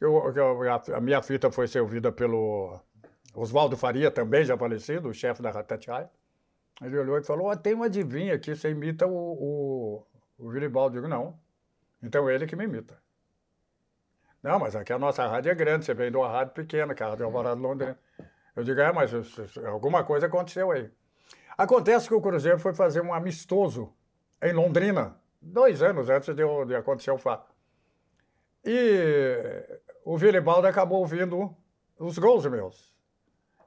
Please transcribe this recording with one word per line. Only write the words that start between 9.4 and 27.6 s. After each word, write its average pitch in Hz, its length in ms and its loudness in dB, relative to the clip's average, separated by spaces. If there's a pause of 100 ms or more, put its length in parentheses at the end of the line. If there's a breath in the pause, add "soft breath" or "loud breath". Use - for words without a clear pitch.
o 117 120 -14
Vilibaldo." 131 460 0
Eu 123 60 -8
digo, 151 100 -6
"Não." 135 260 -6 (640)
Então 135 260 0
ele 135 160 0
que 160 100 -8
me 196 100 -6
imita. 113 320 -10 (1500)
"Não, 175 160 0
mas 110 160 -6
aqui 104 180 -6
a 127 60 -4
nossa 135 280 -2
rádio 135 240 -2
é 180 40 0
grande, 156 300 0
você 131 80 -2
vem 123 180 -4
de 127 60 -4
uma 131 120 2
rádio 131 240 -4
pequena, 151 400 -6
que - 80 -10
é 110 40 -6
a 107 40 -4
Rádio 110 160 -6
Alvorada 120 300 -2
de 123 60 -8
Londrina." 131 360 -6 (580 loud breath)
Eu 120 80 -6
digo, 131 180 -2
"É, 151 100 4
mas 135 220 0
isso, 113 300 -8
isso, - 240 -14
alguma 135 360 0
coisa 147 240 0
aconteceu 175 440 -2
aí." 120 180 -4 (680 loud breath)
Acontece 202 520 4
que 220 40 -2
o 214 80 6
Cruzeiro 170 380 2
foi 180 140 -2
fazer 165 280 2
um 170 120 -4
amistoso 165 800 -2 (480)
em 170 100 0
Londrina, 165 640 2 (260)
dois 185 400 4
anos 147 280 2
antes 139 260 2
de, 156 80 0 (220)
de 120 100 -4
acontecer 131 360 -2
o 135 60 0
fato. 120 320 -4 (1120)